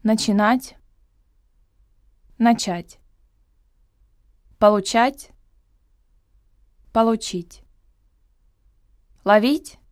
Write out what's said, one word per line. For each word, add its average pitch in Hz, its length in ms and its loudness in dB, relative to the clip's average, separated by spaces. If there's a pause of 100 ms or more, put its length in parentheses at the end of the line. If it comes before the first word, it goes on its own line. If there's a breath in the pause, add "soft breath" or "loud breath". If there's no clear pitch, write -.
Начинать. 220 720 0 (1600)
Начать. 226 640 -2 (1600)
Получать. 214 760 0 (1600)
Получить. 226 720 -4 (1600)
Ловить. 226 560 0 (120)